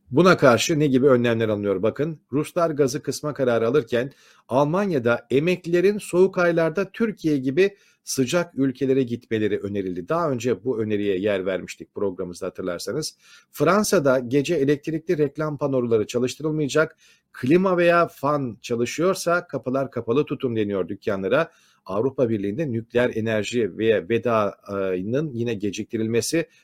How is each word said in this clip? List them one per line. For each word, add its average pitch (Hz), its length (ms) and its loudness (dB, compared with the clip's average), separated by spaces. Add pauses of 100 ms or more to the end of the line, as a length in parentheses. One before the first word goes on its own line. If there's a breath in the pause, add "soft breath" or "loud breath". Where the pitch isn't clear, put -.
(100)
buna 170 260 6
karşı 139 420 4
ne 151 80 2
gibi 131 200 4
önlemler 120 420 4
alınıyor? 101 340 -2
Bakın, 143 380 -2 (120)
Ruslar 165 380 -2
gazı 139 320 0
kısma 143 320 -6
kararı 117 340 0
alırken 131 440 0 (360 soft breath)
Almanya'da 147 840 0
emeklilerin 175 680 2
soğuk 185 400 0
aylarda 170 540 0
Türkiye 170 460 -2
gibi 143 380 0 (280 soft breath)
sıcak 165 500 -2
ülkelere 131 480 0
gitmeleri 110 560 -2
önerildi. 95 500 -4
Daha 165 220 0
önce 120 340 -2
bu 117 180 -2
öneriye 101 360 0
yer 98 280 0
vermiştik 90 480 -6
programımızda, 92 520 -6
hatırlarsanız. 95 720 -6 (340 soft breath)
Fransa'da 160 680 2
gece 135 360 0
elektrikli 151 640 -2
reklam 151 400 -2
panoları 120 480 0
çalıştırılmayacak. 147 920 -2 (360 soft breath)
Klima 180 440 2
veya 170 320 4
fan 139 540 -4
çalışıyorsa 170 840 -2
kapılar 131 440 -4
kapalı 123 340 0
tutun 131 320 -4
deniyor 101 320 -2
dükkanlara. 104 640 -2 (340 soft breath)
Avrupa 117 440 -2
Birliği'nde 113 440 -4
nükleer 117 420 0
enerji 110 640 -2
ve 104 300 2
vedanın 107 1200 -2
yine 117 220 -4
geciktirilmesi 110 920 -2 (160 soft breath)